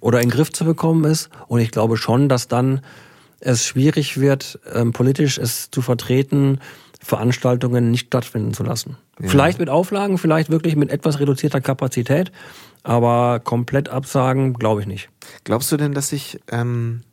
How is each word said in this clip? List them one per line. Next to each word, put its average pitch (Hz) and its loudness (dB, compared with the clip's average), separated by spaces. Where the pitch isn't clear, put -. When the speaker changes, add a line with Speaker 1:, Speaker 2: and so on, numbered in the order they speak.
Speaker 1:
oder 120 2
in 120 4
den 117 0
Griff 156 2
zu 165 -2
bekommen 160 2
ist. 156 0
Und 117 0
ich 113 0
glaube 113 0
schon, 127 2
dass 127 0
dann 135 0
es 123 0
schwierig 143 0
wird, 139 0
ähm, 117 2
politisch 131 2
es - -4
zu 135 -4
vertreten, 135 2
Veranstaltungen 123 0
nicht 120 -2
stattfinden 113 -2
zu 101 -4
lassen. 120 -6
Speaker 2:
Ja. 170 -6
Speaker 1:
Vielleicht 147 4
mit 151 -2
Auflagen, 196 0
vielleicht 156 0
wirklich 160 0
mit 147 2
etwas 147 -2
reduzierter 139 0
Kapazität, 135 -2
aber 120 2
komplett 120 -2
absagen, 131 0
glaube 110 0
ich 101 -6
nicht. 101 -10
Speaker 2:
Glaubst - -2
du 156 0
denn, 143 0
dass 139 -4
sich, - -8
ähm, 117 -2